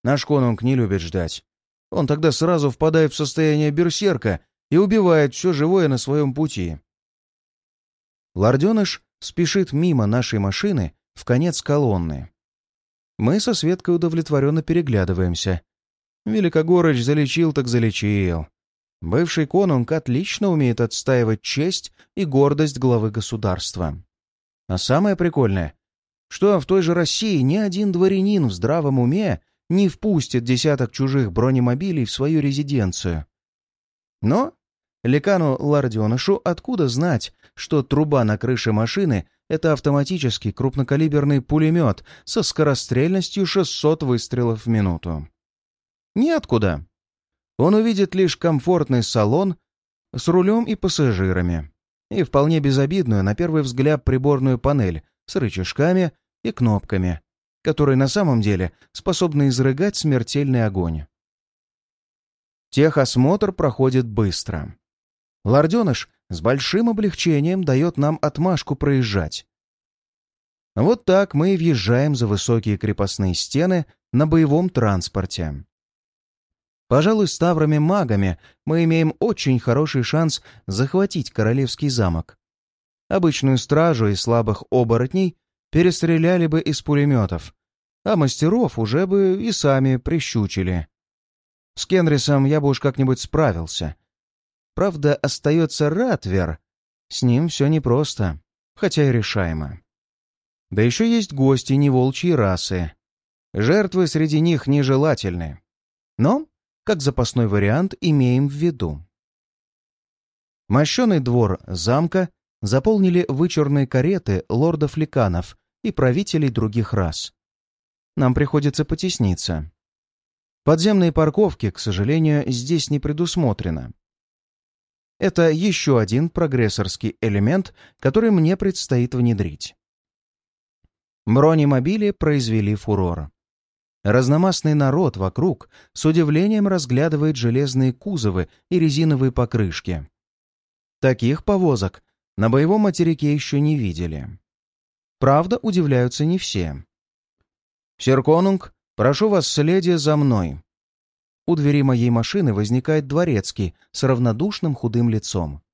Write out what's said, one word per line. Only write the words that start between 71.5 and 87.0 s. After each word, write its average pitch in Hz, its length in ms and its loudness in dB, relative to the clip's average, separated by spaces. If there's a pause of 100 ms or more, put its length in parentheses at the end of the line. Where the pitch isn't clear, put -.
и - 20 0
въезжаем 139 580 0
за 120 120 0
высокие 104 520 0
крепостные 98 560 -2
стены 170 520 -2 (260)
на 143 140 4
боевом 160 440 2
транспорте. 90 960 -2 (1200)
Пожалуй, 196 400 4
с - 100 -6
таврами-магами 151 1000 0 (280)
мы 165 180 0
имеем 160 340 2
очень 143 400 0
хороший 131 440 0
шанс 151 400 -2 (240)
захватить 139 640 -2
королевский 127 580 -2
замок. 92 500 -2 (720)
Обычную 147 500 2
стражу 143 500 0
и 101 60 0
слабых 113 560 -2
оборотней 127 680 0 (340)
перестреляли 170 760 2
бы 160 140 0
из - 220 -4
пулемётов, 135 720 0 (500)